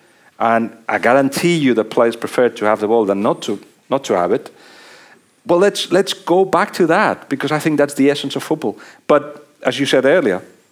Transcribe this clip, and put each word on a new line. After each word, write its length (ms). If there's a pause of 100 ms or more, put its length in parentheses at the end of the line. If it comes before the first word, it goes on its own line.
(400)
And 300 (200)
I 100
guarantee 560
you 200
that 140
players 280
prefer 320
to 160
have 160
the 60
ball 180
than 160
not 220
to, 160 (300)
not 160
to 120
have 160
it. 180 (920)
Well, 140
let's, 320
let's 220
go 320
back 280
to 140
that, 420
because 220
I 80
think 180
that's 160
the 160
essence 260
of 80
football. 340 (300)
But 380 (160)
as 180
you 60
said 200
earlier, 360 (300)